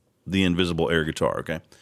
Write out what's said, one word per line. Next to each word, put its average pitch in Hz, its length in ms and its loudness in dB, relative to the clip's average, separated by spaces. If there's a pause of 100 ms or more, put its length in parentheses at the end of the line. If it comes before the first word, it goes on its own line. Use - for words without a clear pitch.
(260)
the 95 180 2
invisible 87 460 2
air 82 140 2
guitar, 76 360 -2
okay? 80 220 -8 (200)